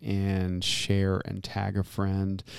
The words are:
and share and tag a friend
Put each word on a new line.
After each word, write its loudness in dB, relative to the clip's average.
and 0
share 2
and -6
tag -2
a 4
friend 0